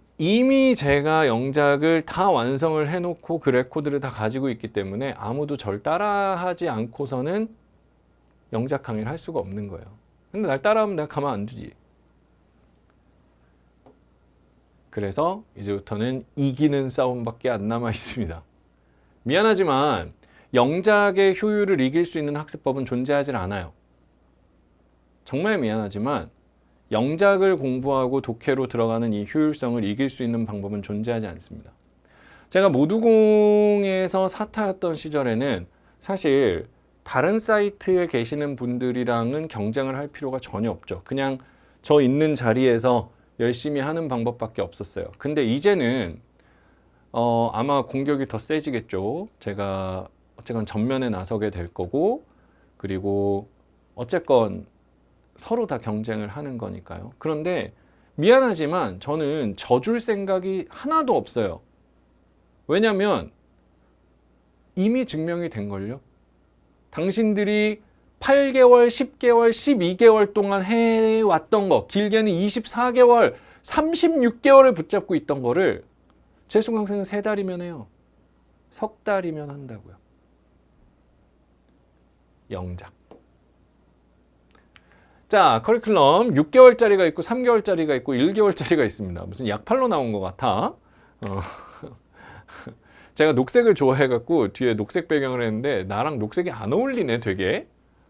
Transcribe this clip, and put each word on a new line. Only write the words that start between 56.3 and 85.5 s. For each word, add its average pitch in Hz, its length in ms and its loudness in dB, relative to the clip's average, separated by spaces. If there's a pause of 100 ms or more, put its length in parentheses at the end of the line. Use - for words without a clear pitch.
거니까요. 95 600 -14
그런데 156 560 -4 (420)
미안하지만 160 840 2
저는 143 560 -4
져줄 214 440 0
생각이 190 680 -4
하나도 285 460 -2
없어요. 107 460 -4 (1080)
왜냐면 196 640 0 (1400)
이미 220 300 0
증명이 170 440 -6
된 101 200 -8
걸요. 101 300 -8 (920)
당신들이 208 920 0 (380)
팔 277 340 2
개월, 247 360 8
십 - 300 -4
개월, 233 320 6
십이 185 460 0
개월 214 360 8
동안 196 300 0
해왔던 220 1080 2
거, 123 180 4
길게는 214 440 2
이십사 214 600 -2
개월, 240 440 6 (280)
삼십육 320 800 2
개월을 269 320 10
붙잡고 175 420 -4
있던 139 260 -4
거를 123 420 0 (640)
재수강생은 208 560 0
세 202 180 -6
달이면 196 400 -4
해요. 165 260 -12 (800)
석 - 340 -12
달이면 165 460 -4
한다고요. 113 460 -18 (2500)
영작. 90 420 -10 (2500)
자, 147 320 6